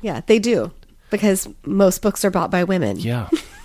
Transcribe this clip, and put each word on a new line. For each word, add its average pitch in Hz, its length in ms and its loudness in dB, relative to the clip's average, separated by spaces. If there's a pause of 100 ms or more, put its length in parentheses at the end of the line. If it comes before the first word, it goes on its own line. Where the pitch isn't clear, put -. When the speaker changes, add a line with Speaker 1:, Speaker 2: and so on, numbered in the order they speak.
Speaker 1:
Yeah, 180 240 -6
they 220 140 4
do, 196 320 0 (400)
because 202 360 0 (180)
most 196 360 2
books 208 240 0
are 190 60 2
bought 175 200 -2
by 180 120 0
women. 170 360 -2
Speaker 2:
Yeah. 117 300 -4 (360)